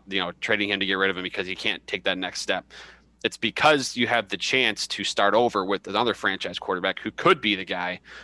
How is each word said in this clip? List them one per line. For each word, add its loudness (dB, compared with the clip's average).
you -2
know, -2
trading 0
him 0
to -2
get 0
rid 2
of -2
him -4
because -6
he -6
can't -4
take -6
that 0
next -6
step. -2
It's -4
because 2
you 2
have 0
the -4
chance 0
to -6
start 4
over 4
with -2
another 2
franchise -4
quarterback -2
who -6
could 4
be 2
the -4
guy -4